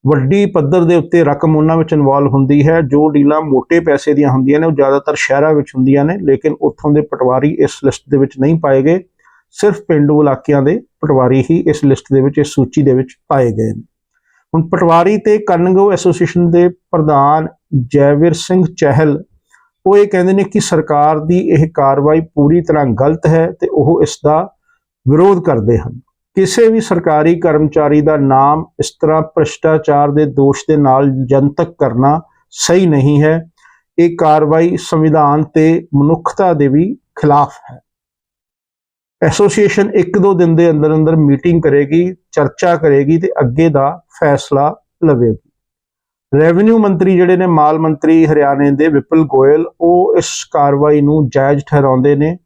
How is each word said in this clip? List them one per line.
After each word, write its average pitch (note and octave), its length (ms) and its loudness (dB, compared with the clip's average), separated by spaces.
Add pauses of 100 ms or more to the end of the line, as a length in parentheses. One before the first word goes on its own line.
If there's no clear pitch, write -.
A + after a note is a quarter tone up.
ਵੱਡੀ D3+ 400 0
ਪੱਧਰ E3+ 380 -2
ਦੇ F3 120 2
ਉੱਤੇ E3 280 0
ਰਕਮ D3 320 0
ਉਹਨਾਂ D#3+ 200 0
ਵਿੱਚ D#3+ 160 -2
ਇਨਵੋਲਵ C#3 360 0
ਹੁੰਦੀ C#3 400 0
ਹੈ। E3 120 2
ਜੋ D3 280 0
ਡੀਲਾਂ D3 340 0
ਮੋਟੇ D3+ 380 -2
ਪੈਸੇ D3 340 -2
ਦੀਆਂ C#3 160 0
ਹੁੰਦੀਆਂ C3+ 300 0
ਨੇ E3 60 -2
ਉਹ D#3+ 60 0
ਜ਼ਿਆਦਾਤਰ C#3 440 0
ਸ਼ਹਿਰਾਂ D3 380 0
ਵਿੱਚ D3 220 -4
ਹੁੰਦੀਆਂ C#3 280 2
ਨੇ, F3+ 140 -4
ਲੇਕਿਨ D3 420 -2
ਉੱਥੋਂ D3+ 300 -4
ਦੇ D3 100 2
ਪਟਵਾਰੀ C3 600 -2
ਇਸ C#3+ 100 0 (140)
ਲਿਸਟ - 260 -4
ਦੇ C#3+ 80 0
ਵਿੱਚ C3+ 220 -2
ਨਹੀਂ D#3+ 200 0
ਪਾਏ C3+ 220 0
ਗਏ। E3+ 180 0 (500)
ਸਿਰਫ - 380 -2
ਪੇਂਡੂ D3+ 340 2
ਇਲਾਕਿਆਂ C#3+ 400 0
ਦੇ E3 200 -2 (180)
ਪਟਵਾਰੀ C3 500 2
ਹੀ E3 180 0
ਇਸ D3 160 -2
ਲਿਸਟ C3+ 200 0 (100)
ਦੇ C3+ 60 4
ਵਿੱਚ, C3+ 180 -2
ਇਸ C#3+ 80 0
ਸੂਚੀ C#3 360 -2
ਦੇ C3 120 2
ਵਿੱਚ C3 140 -2 (200)
ਪਾਏ C3 220 0
ਗਏ A2 220 -4
ਨੇ। A2 100 -12 (720)
ਹੁਣ E3 140 -2
ਪਟਵਾਰੀ E3+ 480 2
ਤੇ G#3+ 220 0
ਕੰਨਗੋ F#3+ 540 0
ਐਸੋਸੀਏਸ਼ਨ F3 580 0
ਦੇ F3 180 2
ਪ੍ਰਧਾਨ D#3 800 -2 (440)
ਜੈਵੀਰ D3 400 2
ਸਿੰਘ F3+ 320 -2 (140)
ਚਹਿਲ, D3+ 460 0 (640)
ਉਹ G3 100 4
ਇਹ G3+ 100 4
ਕਹਿੰਦੇ F#3 260 0
ਨੇ G3 120 0
ਕਿ G3 160 -2
ਸਰਕਾਰ D#3 580 0
ਦੀ E3 200 -2
ਇਹ D#3 360 0
ਕਾਰਵਾਈ C#3+ 460 0
ਪੂਰੀ D#3+ 400 0
ਤਰ੍ਹਾਂ D#3 260 -2
ਗਲਤ C3+ 400 -2
ਹੈ D#3+ 240 0
ਤੇ - 180 -6
ਉਹ E3 340 0
ਇਸ - 220 -4
ਦਾ D#3 300 -2 (540)
ਵਿਰੋਧ F3 360 2
ਕਰਦੇ A#2 340 0
ਹਨ। A#2 220 -10 (360)
ਕਿਸੇ F#3+ 320 0
ਵੀ A3 120 0
ਸਰਕਾਰੀ E3 580 0
ਕਰਮਚਾਰੀ D3+ 640 0
ਦਾ D3+ 160 0
ਨਾਮ C#3 500 0 (120)
ਇਸ - 220 -8
ਤਰ੍ਹਾਂ D#3 220 0
ਭ੍ਰਿਸ਼ਟਾਚਾਰ D#3 880 -2
ਦੇ D3+ 160 0
ਦੋਸ਼ C#3 420 -2
ਦੇ D#3 80 2
ਨਾਲ C#3 340 2 (140)
ਜਨਤਕ C#3+ 540 -2
ਕਰਨਾ C3+ 420 0 (300)
ਸਹੀ F3+ 360 0
ਨਹੀਂ D3 360 2
ਹੈ। E3 280 -2 (480)
ਇਹ E3+ 180 0
ਕਾਰਵਾਈ D#3+ 600 0
ਸੰਵਿਧਾਨ D#3 640 0
ਤੇ D#3+ 520 0
ਮਨੁੱਖਤਾ E3 580 0
ਦੇ C#3+ 160 0
ਵੀ E3+ 260 0
ਖਿਲਾਫ D3 580 -2 (200)
ਹੈ। - 80 -20 (1400)
ਐਸੋਸੀਏਸ਼ਨ G3+ 720 0
ਇੱਕ F#3 240 -2
ਦੋ G3 160 2
ਦਿਨ E3 220 2
ਦੇ E3+ 140 4
ਅੰਦਰ D3+ 240 0
ਅੰਦਰ D#3 220 2
ਮੀਟਿੰਗ D#3 460 0
ਕਰੇਗੀ, D#3 520 0 (180)
ਚਰਚਾ E3 440 -2
ਕਰੇਗੀ D3 420 2
ਤੇ F3+ 100 -4 (120)
ਅੱਗੇ C#3+ 280 0
ਦਾ D3 320 -2 (200)
ਫੈਸਲਾ C#3+ 540 -2 (300)
ਲਵੇਗੀ। A#2+ 460 0 (920)
ਰੈਵਨਿਊ G3 380 2
ਮੰਤਰੀ F#3+ 380 0
ਜਿਹੜੇ F3+ 200 2
ਨੇ, F#3 100 -2
ਮਾਲ D#3 320 0
ਮੰਤਰੀ D#3+ 480 2
ਹਰਿਆਣੇ C#3+ 440 2
ਦੇ D3 180 0
ਵਿਪਲ D#3 360 0
ਗੋਇਲ, C#3 420 2 (140)
ਉਹ F3 360 2
ਇਸ - 360 -6
ਕਾਰਵਾਈ D3 480 0
ਨੂੰ D3 340 0
ਜਾਇਜ਼ C#3+ 360 0
ਠਹਿਰਾਉਂਦੇ C3+ 440 0
ਨੇ। D#3 320 -2